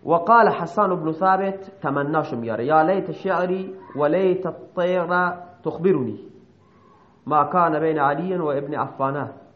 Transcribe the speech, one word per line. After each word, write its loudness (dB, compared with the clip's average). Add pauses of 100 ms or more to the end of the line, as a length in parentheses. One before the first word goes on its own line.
و 2
قال 6
حسان 0
بن -4
ثابت، 0 (100)
تمناشو -2
میاره، -4
یا 4
لیت 0
شعری -2 (200)
و 0
لیت 2
الطیر -2 (300)
تخبرنی 0 (1080)
ما 4
کان 2
بین 0
علی 0
و -2
ابن -2
عفانه. -4 (260)